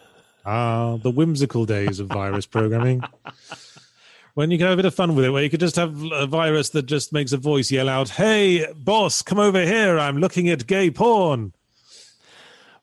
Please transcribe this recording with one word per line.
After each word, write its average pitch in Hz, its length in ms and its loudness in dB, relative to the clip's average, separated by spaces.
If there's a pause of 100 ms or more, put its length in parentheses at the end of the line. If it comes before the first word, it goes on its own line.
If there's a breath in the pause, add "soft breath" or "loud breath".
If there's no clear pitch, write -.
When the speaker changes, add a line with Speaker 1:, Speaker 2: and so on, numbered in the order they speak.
(440 loud breath)
Speaker 1:
Ah, 117 540 -2
the 117 140 -2
whimsical 139 540 0
days 101 340 -2
of 101 80 -8
virus 98 380 -4
programming. 117 600 0
Speaker 2:
<laughs> - 60 -20 (1200 loud breath)
Speaker 1:
When 156 180 -2
you 175 80 2
can 180 80 2
have 185 60 4
a 180 100 2
bit - 20 2
of 180 80 0
fun 170 220 0
with 135 100 4
it, 131 60 2
where 139 100 0
you 147 80 0
could 156 100 -2
just 170 180 -2
have 160 220 -2 (120)
a 143 160 -2
virus 156 420 0
that 151 160 -2
just 139 260 -4
makes 143 200 -2
a 139 60 0
voice 139 340 0
yell 135 180 0
out, 131 200 -2
"Hey, 190 680 2
boss, 185 480 0
come 196 160 -2
over 202 260 4
here. 196 320 2
I'm 143 220 0
looking 180 300 0
at 143 180 -2
gay 190 240 2
porn." 165 640 2 (1300 loud breath)